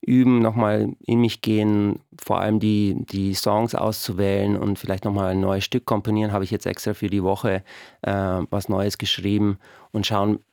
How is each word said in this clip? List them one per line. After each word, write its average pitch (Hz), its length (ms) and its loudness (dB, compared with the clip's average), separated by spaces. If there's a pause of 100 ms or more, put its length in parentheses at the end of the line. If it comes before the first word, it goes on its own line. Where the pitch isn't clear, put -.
üben, 127 360 6
nochmal 107 560 2 (100)
in 117 140 2
mich 113 200 0
gehen, 104 600 2 (200)
vor 92 200 -2
allem 107 180 0
die, 104 380 2 (140)
die 98 240 -2
Songs 107 420 0
auszuwählen 101 800 0
und 98 240 -2
vielleicht 95 240 -6
nochmal 98 280 0
ein 95 80 0
neues 95 220 0
Stück - 220 -4
komponieren. 107 480 0
Habe 101 100 0
ich 95 80 -6
jetzt 101 160 -4
extra 98 280 -4
für 101 160 -4
die 98 120 0
Woche, 95 400 0 (400)
äh, - 80 -4 (400)
was 101 180 -4
Neues 98 300 -2
geschrieben 101 600 0 (340)
und 104 120 -2
schauen 104 360 0 (120)